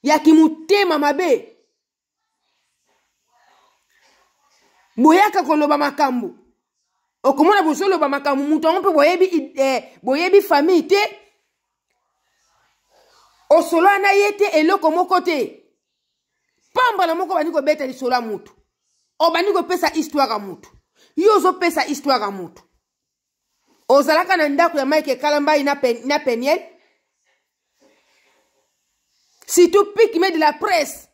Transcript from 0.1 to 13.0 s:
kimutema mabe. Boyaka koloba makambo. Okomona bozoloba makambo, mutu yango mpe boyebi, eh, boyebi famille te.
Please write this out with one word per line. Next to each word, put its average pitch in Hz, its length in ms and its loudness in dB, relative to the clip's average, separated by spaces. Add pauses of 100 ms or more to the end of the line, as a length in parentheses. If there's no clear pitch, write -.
kimutema 320 760 4
mabe. 294 500 0 (3500)
Boyaka 359 460 4
koloba 302 340 0
makambo. 277 580 -4 (880)
Okomona 311 380 2
bozoloba 311 480 -2
makambo, 277 340 -4
mutu 311 240 -2
yango 349 140 0
mpe 403 80 0
boyebi, 339 640 0
eh, 262 480 -4
boyebi 349 380 2
famille 330 460 2
te. 403 320 0 (2250)